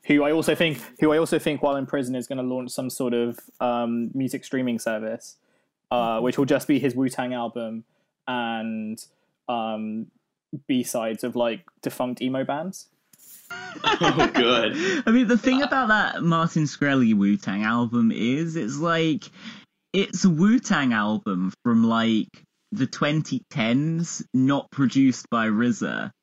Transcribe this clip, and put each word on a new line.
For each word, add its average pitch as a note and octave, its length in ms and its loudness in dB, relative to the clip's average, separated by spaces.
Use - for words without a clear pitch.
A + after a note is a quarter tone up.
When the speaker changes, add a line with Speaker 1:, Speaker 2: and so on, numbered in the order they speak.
Speaker 1:
who D3 160 4
I D3 100 2
also D#3+ 220 2
think, D#3 240 0
who D3+ 120 6
I D#3 60 4
also D#3+ 200 2
think D3 240 -2
while C#3 140 2
in C3+ 100 -4
prison C3 280 -4
is B2 120 -6
gonna C3 160 -6
launch B2+ 280 -4
some B2+ 200 -6
sort A#2+ 240 -4
of, A#2+ 240 -2
um, A#2 540 -2
music C3 300 -4
streaming B2+ 340 -2
service, A2 580 -6
uh, A#2 300 0
which B2 180 0
will C#3+ 60 2
just C3 240 0
be C#3+ 100 4
his C3 160 0
Wu-Tang B2+ 380 -4
album A#2 520 -8
and, A2+ 760 -6
um, A2 580 -4
B-sides A#2+ 560 -2
of, A#2+ 120 -4
like, A#2 260 -2
defunct B2 400 -6
emo C3 220 -2
bands. D#3 440 -8
Speaker 2:
Oh, G4+ 840 0
good. B3+ 680 2
Speaker 3:
<laughs> - 40 -2
I A#3 40 2
mean, B3 160 6
the A#3+ 120 2
thing C4 240 2
Speaker 2:
Uh, - 40 0
Speaker 3:
about B3+ 220 0
that G#3 340 0
Martin E3 420 2
Shkreli C3+ 500 2
Wu-Tang G2+ 500 2
album A#2 480 2
is, C#3+ 440 -2
it's C3+ 220 -4
like, E3 460 0
it's F#3 320 -2
a F#3 60 8
Wu-Tang E3 640 2
album G#2 600 -2
from, A#2 200 4
like, A2+ 440 2
the A#2+ 140 -2
twenty D3 640 -2
tens, D3+ 720 -2
not C3+ 360 2
produced C3+ 600 2
by A2+ 160 0
rizza. G#2 640 -2